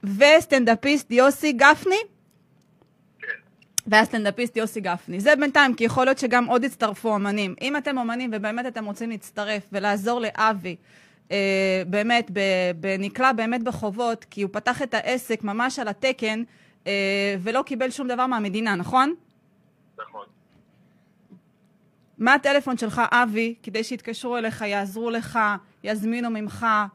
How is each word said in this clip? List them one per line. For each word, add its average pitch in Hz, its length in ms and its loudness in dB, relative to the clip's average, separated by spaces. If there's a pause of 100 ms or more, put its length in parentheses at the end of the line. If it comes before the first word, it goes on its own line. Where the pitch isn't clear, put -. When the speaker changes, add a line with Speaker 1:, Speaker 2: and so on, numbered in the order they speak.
(180)
Speaker 1:
וסטנדאפיסט 277 920 6
יוסי 277 420 4
גפני? 302 460 6 (1200)
Speaker 2:
כן. - 80 -14 (600)
Speaker 1:
והסטנדאפיסט 220 680 2
יוסי 220 240 -4
גפני. 180 380 -6
זה 277 160 6
בינתיים, 277 400 2
כי 226 80 -2
יכול 254 220 2
להיות 269 120 2
שגם 247 280 2
עוד 240 180 2
יצטרפו 226 460 -4
אומנים. 202 520 -2
אם 285 160 -4
אתם 277 200 -4
אומנים 240 360 -4
ובאמת 220 320 -4
אתם 233 200 -8
רוצים 208 240 -8
להצטרף 208 600 -8
ולעזור 202 500 -2
לאבי, 208 540 -2 (560)
אה, 190 560 2
באמת, 220 460 0
ב-, 185 460 0
ב-, 190 200 -2
נקלע 220 320 0
באמת 233 320 -2
בחובות, 226 680 -4
כי - 120 -8
הוא 196 120 -2
פתח 247 280 -4
את 262 120 -6
העסק 233 500 -4
ממש 240 360 -4
על 240 80 -4
התקן, 220 560 -2 (440)
אה, 196 540 0
ולא 233 240 -2
קיבל 254 240 -4
שום 262 180 -8
דבר 247 200 -2
מהמדינה, 214 480 -2
נכון? 254 400 2 (840)
Speaker 2:
נכון. 110 280 -16 (1900)
Speaker 1:
מה 240 160 4
הטלפון 277 440 2
שלך, 214 240 -2 (100)
אבי, 226 520 0
כדי 220 200 -6
שיתקשרו 240 540 -8
אליך, 226 240 -4
יעזרו 202 480 -4
לך, 233 300 -4 (440)
יזמינו 220 460 -2
ממך? 214 360 -6 (300)